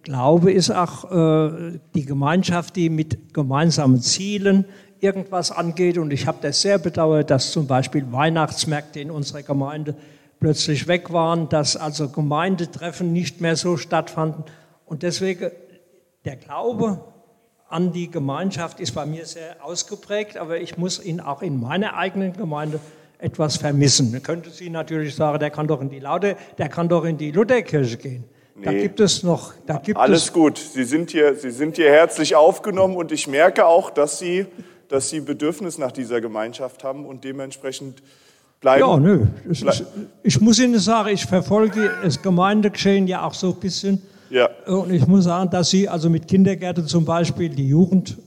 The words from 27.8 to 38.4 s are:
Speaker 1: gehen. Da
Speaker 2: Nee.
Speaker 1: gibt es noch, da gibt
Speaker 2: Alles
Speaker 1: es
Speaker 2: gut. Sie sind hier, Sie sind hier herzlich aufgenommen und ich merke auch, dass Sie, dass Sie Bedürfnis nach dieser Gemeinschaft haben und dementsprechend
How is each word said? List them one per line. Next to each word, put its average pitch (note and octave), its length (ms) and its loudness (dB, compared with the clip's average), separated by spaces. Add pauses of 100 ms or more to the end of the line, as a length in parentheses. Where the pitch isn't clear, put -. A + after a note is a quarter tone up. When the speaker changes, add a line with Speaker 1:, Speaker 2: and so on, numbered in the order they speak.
Speaker 1:
gehen. B2+ 300 -12 (380)
Da F#3+ 80 -2
Speaker 2:
Nee. G3+ 100 0
Speaker 1:
gibt G#3 180 -2
es G3+ 240 4
noch, E3+ 300 -2 (140)
da D#3 100 -4
gibt - 220 -4
Speaker 2:
Alles E3 260 6
Speaker 1:
es - 80 -8
Speaker 2:
gut. D#3+ 240 4
Sie - 260 -6
sind D#3 280 -2
hier, D3 240 4
Sie B2+ 160 -8
sind D3+ 240 -4
hier D3+ 160 6
herzlich E3 440 4
aufgenommen F#3+ 600 4
und E3 160 -6
ich D3+ 160 -6
merke F3 400 4
auch, E3 240 4
dass D3 260 0
Sie, F#3 300 -2 (420)
dass C3+ 200 0
Sie D#3+ 100 -6
Bedürfnis D3+ 580 -6
nach C3 140 -4
dieser A#2+ 300 -4
Gemeinschaft A#2 640 -8
haben C#3 220 -10
und C3 180 -16
dementsprechend C3+ 800 -12 (580)